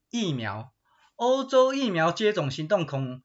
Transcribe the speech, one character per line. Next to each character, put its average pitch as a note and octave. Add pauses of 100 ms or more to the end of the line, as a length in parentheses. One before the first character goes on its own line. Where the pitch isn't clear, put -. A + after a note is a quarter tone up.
疫 G#3+
苗， A2 (440)
欧 B3+
洲 C4
疫 C4+
苗 E3
接 G#3+
种 D#3
行 D#3
动 F3
恐 C3